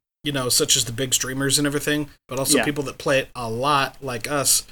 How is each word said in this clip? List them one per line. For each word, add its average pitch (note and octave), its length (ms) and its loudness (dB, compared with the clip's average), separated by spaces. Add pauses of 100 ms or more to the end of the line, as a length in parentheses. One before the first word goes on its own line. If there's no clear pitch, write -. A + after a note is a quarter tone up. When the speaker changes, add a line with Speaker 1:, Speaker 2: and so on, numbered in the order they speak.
(220)
Speaker 1:
you C#3+ 100 -4
know, C3 160 -2
such - 280 2
as - 80 0
the A#2+ 80 -6
big B2+ 220 -2
streamers C3+ 440 0
and D3 80 2
everything, D3 420 0 (200)
but B2+ 100 -6
also C3+ 200 2
Speaker 2:
Yeah. A2+ 60 2
Speaker 1:
people D3 200 -2
that - 140 -8
play C3+ 220 2
it B2 140 -8
a A#2+ 160 -6
lot, C3+ 520 0
like B2 280 -6
us, C#3 420 2